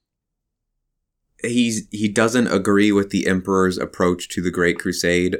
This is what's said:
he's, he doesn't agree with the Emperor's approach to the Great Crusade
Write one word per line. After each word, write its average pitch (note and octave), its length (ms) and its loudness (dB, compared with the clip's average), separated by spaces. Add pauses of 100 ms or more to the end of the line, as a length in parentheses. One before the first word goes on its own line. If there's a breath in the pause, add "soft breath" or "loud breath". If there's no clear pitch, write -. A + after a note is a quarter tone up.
(1400)
he's, A#2 480 -2
he G#2 180 -2
doesn't A2+ 400 2
agree G2+ 440 2
with G2 180 0
the G2 160 0
Emperor's F#2 520 2
approach F2+ 520 -2
to F#2 120 -6
the F2+ 80 -2
Great F2 280 -2
Crusade F2+ 600 -2